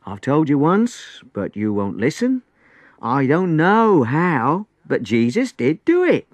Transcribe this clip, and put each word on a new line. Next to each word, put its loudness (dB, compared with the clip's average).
I've -14
told 0
you 0
once, -2
but -8
you -2
won't -4
listen. -2
I -2
don't 0
know 4
how, 0
but -2
Jesus 0
did -2
do 2
it. 0